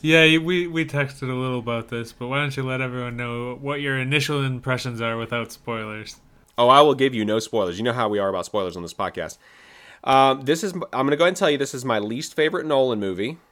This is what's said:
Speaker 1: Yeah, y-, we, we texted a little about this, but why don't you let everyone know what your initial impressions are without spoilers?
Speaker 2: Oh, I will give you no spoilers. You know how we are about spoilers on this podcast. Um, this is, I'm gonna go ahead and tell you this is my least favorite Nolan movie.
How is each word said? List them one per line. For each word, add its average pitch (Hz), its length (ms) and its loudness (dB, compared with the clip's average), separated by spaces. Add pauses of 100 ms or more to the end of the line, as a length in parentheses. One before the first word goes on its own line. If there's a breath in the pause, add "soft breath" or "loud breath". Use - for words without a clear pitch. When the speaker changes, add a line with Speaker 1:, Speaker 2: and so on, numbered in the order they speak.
Speaker 1:
Yeah, 160 200 8
y-, 160 140 6
we, 175 280 0
we 165 180 -2
texted 135 460 -4
a 131 40 -4
little 127 260 -2
about 117 280 -6
this, 117 240 -8
but 123 140 -10
why 135 140 -2
don't 143 160 -4
you 135 80 -4
let 131 160 -4
everyone 123 360 -6
know 120 440 -6
what 143 200 -6
your 139 180 -2
initial 143 460 0
impressions 123 560 -4
are 113 160 -2
without 113 360 -6
spoilers? 107 680 -10 (380)
Speaker 2:
Oh, 120 100 6
I 139 120 10
will 147 160 8
give 131 180 2
you 107 100 0
no 107 140 0
spoilers. 98 400 -2
You 110 60 -4
know 120 80 0
how 117 160 0
we 104 100 0
are 98 100 0
about 92 160 -2
spoilers 92 320 -4
on 87 60 -10
this 82 120 -12
podcast. 87 440 -8 (640 loud breath)
Um, 135 400 4
this 151 220 0
is, 95 80 -4
I'm 120 340 -4
gonna 143 100 4
go 151 80 2
ahead 175 40 6
and 185 80 -2
tell 180 140 2
you 143 60 2
this 135 180 -4
is 127 100 -10
my 113 160 0
least 117 340 -8
favorite 156 320 0
Nolan 131 320 2
movie. 101 400 -4 (140)